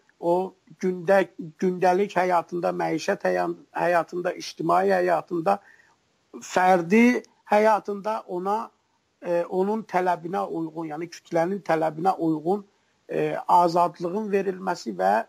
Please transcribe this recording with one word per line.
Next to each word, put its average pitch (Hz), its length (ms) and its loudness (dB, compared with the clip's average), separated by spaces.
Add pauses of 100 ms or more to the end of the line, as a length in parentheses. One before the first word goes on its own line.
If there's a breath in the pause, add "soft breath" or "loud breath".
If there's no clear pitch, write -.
(200)
o 180 340 0 (220)
gündə-, 185 560 0 (240)
gündəlik 185 580 0
həyatında, 175 560 0
məişət 175 560 -4
həyan-, 175 300 0 (140)
həyatında, 170 640 -2
ictimai 175 540 0
həyatında, 180 680 0 (800 soft breath)
fərdi 190 880 4 (200)
həyatında 208 800 0
ona, 202 480 -6 (520)
e, 170 220 -2
onun 196 380 -2
tələbinə 180 640 -2
uyğun, 160 460 -8
yəni 170 180 -10
kütlənin 170 520 -4
tələbinə 160 540 0
uyğun, 165 480 -2 (440)
e, 156 260 -2 (140)
azadlığın 175 840 2
verilməsi 185 680 -4
və 190 160 2 (160)